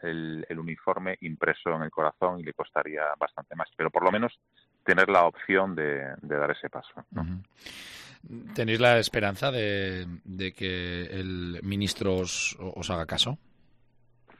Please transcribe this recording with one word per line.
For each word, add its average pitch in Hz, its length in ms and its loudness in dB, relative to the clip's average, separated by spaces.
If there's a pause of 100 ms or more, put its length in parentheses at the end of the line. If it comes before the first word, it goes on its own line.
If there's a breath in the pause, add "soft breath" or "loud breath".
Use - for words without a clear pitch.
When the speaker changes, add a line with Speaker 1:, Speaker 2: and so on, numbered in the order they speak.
Speaker 1:
el, 80 460 -6
el 82 100 -8
uniforme 92 640 -4
impreso 82 520 -2
en 80 80 -2
el 78 80 -6
corazón 87 480 0
y 85 60 -10
le 73 80 -10
costaría 76 500 -4 (160)
bastante 73 380 -6
más, 80 200 -6
pero 78 140 0
por 87 140 2
lo 92 80 6
menos 113 260 -2 (460 soft breath)
tener 95 240 6
la 92 160 8
opción 95 500 2
de, 71 480 -2
de 76 140 -2
dar 73 160 2
ese - 180 -6
paso, - 400 -14
¿no? - 120 -6
Speaker 2:
Ujú. 90 200 -6 (1120 loud breath)
¿Tenéis 113 260 2
la 120 180 10
esperanza 104 540 0
de, 98 540 0 (180)
de 95 280 -6
que 90 520 -4
el 90 580 -6
ministro 98 540 0
os, - 440 -2
os 92 300 -8
haga 82 160 -2
caso? - 320 0 (1000 loud breath)